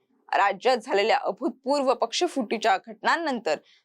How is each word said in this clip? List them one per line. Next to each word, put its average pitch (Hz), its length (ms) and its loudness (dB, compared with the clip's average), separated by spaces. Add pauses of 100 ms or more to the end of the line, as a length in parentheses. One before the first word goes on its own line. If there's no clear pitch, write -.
(320)
राज्यात 196 440 2
झालेल्या 208 480 0
अभूतपूर्व 262 680 -2
पक्षफुटीच्या 226 840 0
घटनांनंतर 226 800 -2 (280)